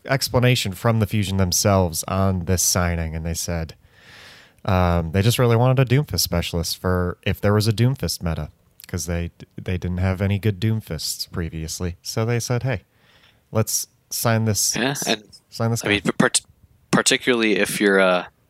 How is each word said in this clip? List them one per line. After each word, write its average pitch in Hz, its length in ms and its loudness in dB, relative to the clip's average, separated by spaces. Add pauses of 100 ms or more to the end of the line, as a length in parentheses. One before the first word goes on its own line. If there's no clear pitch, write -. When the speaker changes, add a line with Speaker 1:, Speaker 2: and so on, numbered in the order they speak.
Speaker 1:
explanation 123 680 0
from 110 280 0
the 107 80 2
Fusion 98 300 -2
themselves 95 680 2
on 95 380 0
this 90 180 0
signing. 85 520 0
And 80 100 -6
they 82 80 -4
said, 82 420 -6 (880)
um, 87 480 2
they 98 100 2
just 113 180 2
really 120 180 4
wanted 127 220 4
a 135 60 2
Doomfist 123 360 0
specialist - 560 -2
for 90 460 0
if - 180 -2
there 104 120 4
was 104 140 2
a 113 60 2
Doomfist 113 500 -2
meta, 76 260 -4 (380)
'cause 82 200 -8
they, 85 240 -4 (300)
they 92 160 -4
didn't 90 200 -6
have 92 240 0
any 101 180 0
good 95 220 -2
Doomfists 110 720 -4
previously. 82 680 -6
So - 240 -4
they 120 140 -2
said, 120 240 -2
"Hey, 127 200 -4 (680)
let's - 360 -2 (220)
sign 113 360 0
this, - 300 0
Speaker 2:
Yeah, 127 200 -2 (100)
and 107 180 -2 (260)
Speaker 1:
sign 113 220 -2
this 117 120 -4
Speaker 2:
I - 40 -4
Speaker 1:
guy." 104 80 2
Speaker 2:
mean, 98 60 0 (160)
part-, - 240 2 (500)
particularly 113 640 4
if - 240 -2
you're, 98 180 6
uh, 92 260 4 (240)